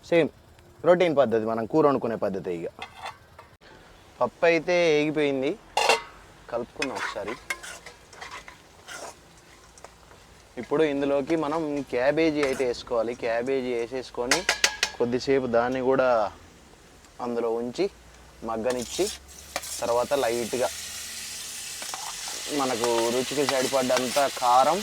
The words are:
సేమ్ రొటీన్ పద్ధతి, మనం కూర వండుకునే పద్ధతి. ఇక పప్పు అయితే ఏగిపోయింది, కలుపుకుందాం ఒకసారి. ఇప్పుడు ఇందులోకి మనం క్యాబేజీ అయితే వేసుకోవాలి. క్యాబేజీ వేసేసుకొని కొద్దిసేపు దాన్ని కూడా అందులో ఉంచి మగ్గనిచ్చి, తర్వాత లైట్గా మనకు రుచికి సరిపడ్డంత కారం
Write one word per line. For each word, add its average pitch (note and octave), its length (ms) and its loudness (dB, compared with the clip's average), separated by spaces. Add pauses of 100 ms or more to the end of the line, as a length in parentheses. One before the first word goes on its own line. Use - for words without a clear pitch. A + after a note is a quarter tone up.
సేమ్ E3 200 4 (580)
రొటీన్ F3 340 4
పద్ధతి, A2+ 300 2
మనం A2+ 200 -2
కూర D#3 180 4
వండుకునే B2 360 0
పద్ధతి. F#2+ 340 -4
ఇక E2+ 100 -8 (1500)
పప్పు A#2+ 300 0
అయితే E3+ 260 2 (220)
ఏగిపోయింది, D3 540 0 (1000)
కలుపుకుందాం B2 500 -6
ఒకసారి. G#2 320 -6 (3250)
ఇప్పుడు D3 220 2 (100)
ఇందులోకి C#3+ 420 0 (100)
మనం D#3 160 -2 (320)
క్యాబేజీ D3 560 2
అయితే C3 200 -2
వేసుకోవాలి. A#2 440 -2 (100)
క్యాబేజీ B2 540 -2
వేసేసుకొని B2 640 -4 (580)
కొద్దిసేపు B2+ 500 0 (100)
దాన్ని B2 320 0
కూడా C3 200 4 (1160)
అందులో A#2 240 -2 (120)
ఉంచి B2 240 -2 (640)
మగ్గనిచ్చి, A#2+ 560 -2 (760)
తర్వాత A#2+ 320 2 (120)
లైట్గా A#2+ 440 0 (1900)
మనకు A#2+ 280 2 (260)
రుచికి C3 360 0
సరిపడ్డంత B2+ 680 2 (220)
కారం C3 420 6